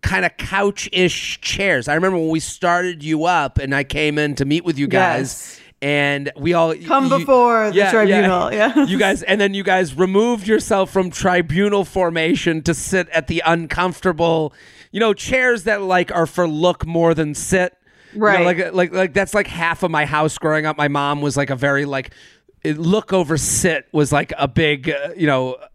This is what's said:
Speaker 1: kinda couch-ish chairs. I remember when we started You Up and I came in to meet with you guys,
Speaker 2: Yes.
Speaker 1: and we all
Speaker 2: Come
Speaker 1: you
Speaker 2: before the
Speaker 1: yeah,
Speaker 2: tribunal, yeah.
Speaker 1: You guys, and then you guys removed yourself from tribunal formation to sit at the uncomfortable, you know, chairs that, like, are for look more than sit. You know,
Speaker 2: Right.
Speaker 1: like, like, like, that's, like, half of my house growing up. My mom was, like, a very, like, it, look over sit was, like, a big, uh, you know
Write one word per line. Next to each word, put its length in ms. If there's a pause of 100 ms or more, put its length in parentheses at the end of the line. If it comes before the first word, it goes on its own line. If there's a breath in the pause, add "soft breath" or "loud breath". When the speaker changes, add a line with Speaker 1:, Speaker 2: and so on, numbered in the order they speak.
Speaker 1:
kinda 280
couch-ish 1080
chairs. 460
I 80
remember 220
when 120
we 100
started 640
You 220
Up 340
and 160
I 80
came 340
in 180
to 100
meet 200
with 140
you 80
guys, 320
Speaker 2:
Yes. 420 (200 loud breath)
Speaker 1:
and 540
we 200
all 200
Speaker 2:
Come 300
Speaker 1:
you 140
Speaker 2:
before 500
the 60
Speaker 1:
yeah, 160
Speaker 2:
tribunal, 640
yeah. 320
Speaker 1:
You 120
guys, 260
and 160
then 140
you 100
guys 320
removed 520
yourself 440
from 200
tribunal 760
formation 760
to 100
sit 360
at 180
the 180
uncomfortable, 1080 (380 loud breath)
you 80
know, 140
chairs 520
that, 180
like, 280
are 140
for 220
look 380
more 280
than 220
sit. 420 (360 soft breath)
You 80
know, 40
Speaker 2:
Right. 200
Speaker 1:
like, 280
like, 200
like, 200
that's, 220
like, 120
half 360
of 80
my 140
house 340
growing 260
up. 120
My 100
mom 340
was, 160
like, 140
a 40
very, 300
like, 240 (540 soft breath)
it, 160
look 340
over 240
sit 540
was, 200
like, 260
a 100
big, 420
uh, 260
you 120
know 300 (180)